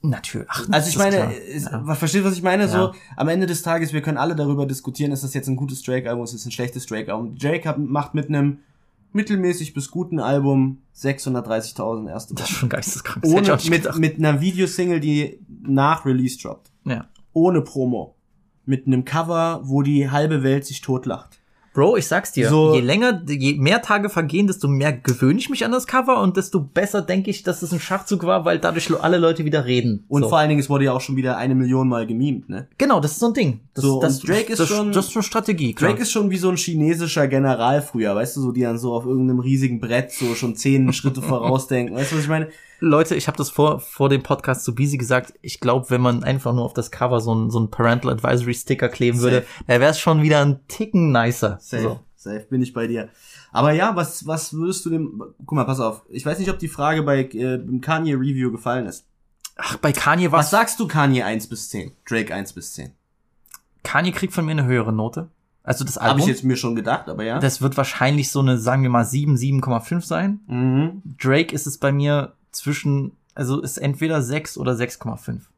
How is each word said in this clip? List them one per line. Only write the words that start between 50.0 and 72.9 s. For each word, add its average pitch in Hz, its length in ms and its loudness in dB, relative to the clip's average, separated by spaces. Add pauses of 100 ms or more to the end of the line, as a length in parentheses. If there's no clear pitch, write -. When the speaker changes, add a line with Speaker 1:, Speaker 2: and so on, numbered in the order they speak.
Speaker 1:
wieder 151 220 4
ein 143 260 2
Ticken 202 420 2
nicer. 117 480 2
Speaker 2:
Safe, 117 240 -8
Speaker 1:
So. 113 180 -4 (160)
Speaker 2:
safe, 107 340 -12
bin 131 100 0
ich 127 140 -4
bei 117 120 -4
dir. 113 220 -6 (420)
Aber 143 220 2
ja, 185 240 2
was, 160 300 -6
was 156 260 -6
würdest 170 320 -4
du 170 60 -4
dem, 160 320 -4 (240)
guck 151 100 -2
mal, 131 80 2
pass 131 160 -2
auf, 110 300 -4
ich 131 160 -8
weiß 165 120 -2
nicht, 190 120 -2
ob - 80 -2
die 160 100 -6
Frage 156 340 0
bei, 143 180 2
äh, 127 360 -2
beim 127 240 -4
Kanye 160 320 -2
Review 131 400 0
gefallen 120 320 -4
ist. 87 220 -12 (500)
Speaker 1:
Ach, - 220 -8
bei 147 140 0
Kanye 165 380 2
war's 151 140 4
Speaker 2:
Was - 60 -4
sagst 226 280 2
du 226 80 0
Kanye 139 360 2
eins 107 240 -4
bis - 240 -12
zehn, 104 220 -8 (140)
Drake 110 280 -2
eins 98 180 -8
bis - 220 -16
zehn? 65 160 -14 (920)
Speaker 1:
Kanye 170 280 0
kriegt 185 220 -4
von 170 100 0
mir 156 60 -2
eine 147 160 2
höhere 113 260 2
Note. 113 360 -4 (340)
Also 127 200 -2
das - 140 -6
Speaker 2:
Hab - 120 -8
Speaker 1:
Album. 139 120 4
Speaker 2:
ich 170 60 6
jetzt - 180 0
mir 131 120 4
schon 117 200 -2
gedacht, 113 320 -2
aber 107 160 -8
ja. 117 140 -2
Speaker 1:
Das 131 240 0
wird 135 160 0
wahrscheinlich 135 520 0
so 139 100 -2
eine, 131 180 4
sagen 123 240 2
wir 131 80 2
mal, 120 160 4
sieben, 139 320 0
sieben 135 240 0
Komma 123 180 -2
fünf 170 240 -4
sein. 196 420 -2
Speaker 2:
Mhm. 135 560 0 (160)
Speaker 1:
Drake 151 360 2
ist 143 120 -4
es 143 120 -8
bei 139 120 0
mir 143 440 0 (180)
zwischen, 139 600 -2 (220)